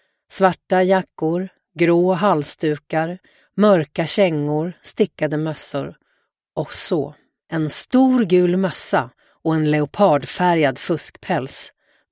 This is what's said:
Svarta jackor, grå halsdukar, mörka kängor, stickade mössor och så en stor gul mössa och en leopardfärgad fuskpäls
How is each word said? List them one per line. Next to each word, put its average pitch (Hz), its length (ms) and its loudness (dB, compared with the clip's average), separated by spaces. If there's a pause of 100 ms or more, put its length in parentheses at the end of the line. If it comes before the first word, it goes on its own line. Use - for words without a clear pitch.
(320)
Svarta 185 520 2
jackor, 185 640 0 (240)
grå 170 400 2
halsdukar, 165 1040 -2 (360)
mörka 190 520 2
kängor, 156 760 0
stickade 156 560 -4
mössor 147 600 -8 (580)
och 156 180 -6
så 151 420 -2 (360)
en 156 180 -2
stor 254 560 2
gul 180 320 2
mössa 160 520 -2 (340)
och 160 120 0
en 156 160 0
leopardfärgad 151 1040 0
fuskpäls - 960 -6 (380)